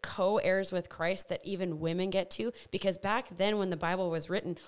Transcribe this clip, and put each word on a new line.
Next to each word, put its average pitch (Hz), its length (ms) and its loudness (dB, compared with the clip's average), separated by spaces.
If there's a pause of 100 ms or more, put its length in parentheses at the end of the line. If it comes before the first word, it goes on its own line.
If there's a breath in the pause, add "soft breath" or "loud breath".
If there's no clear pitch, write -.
co-heirs 190 720 2
with 180 180 -2
Christ 185 400 0
that 170 140 -4
even 175 360 -2
women 175 300 0
get 185 220 0
to. 226 200 -2 (200 loud breath)
Because 196 260 0
back 220 300 0 (100)
then 208 220 4
when 190 100 2
the 170 80 0
Bible 175 320 0
was 160 220 -2
written, 180 260 -2 (100)